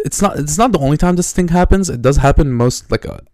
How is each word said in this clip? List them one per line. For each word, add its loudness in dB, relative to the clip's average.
it's -6
not, 0
it's -6
not 2
the 0
only 0
time 2
this -4
thing -2
happens. 2
It -6
does 2
happen 2
most, -2
like, -4
uh, -12